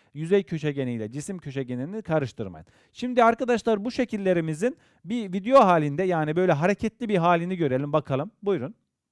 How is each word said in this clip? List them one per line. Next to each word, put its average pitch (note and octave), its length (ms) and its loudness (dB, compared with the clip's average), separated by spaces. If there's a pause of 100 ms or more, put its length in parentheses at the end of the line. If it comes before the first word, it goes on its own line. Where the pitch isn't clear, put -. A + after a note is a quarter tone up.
(140)
Yüzey E3+ 280 0
köşegeniyle C3+ 680 -6
cisim D3+ 260 -10
köşegenini C3+ 640 -8
karıştırmayın. A2+ 640 -4 (260)
Şimdi B3 320 0
arkadaşlar A3+ 600 2
bu B3 60 -4
şekillerimizin F#3 880 0 (280)
bir G3+ 280 -6
video G#3+ 280 6
halinde, E3 420 4
yani D#3+ 340 0
böyle F3+ 160 4
hareketli G3 560 -2
bir G#3 80 2
halini F3 400 2
görelim C#3+ 360 0
bakalım. D3 380 -2 (120)
Buyurun. F#3+ 320 -2 (380)